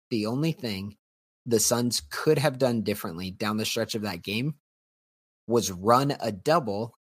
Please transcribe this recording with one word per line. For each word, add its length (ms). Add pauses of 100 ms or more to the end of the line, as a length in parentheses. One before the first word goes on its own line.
the 160
only 260
thing 440 (500)
the 140
Suns 500
could 300
have 180
done 240
differently 480
down 280
the 80
stretch 280
of 100
that 200
game 320 (920)
was 240
run 480
a 120
double 640 (100)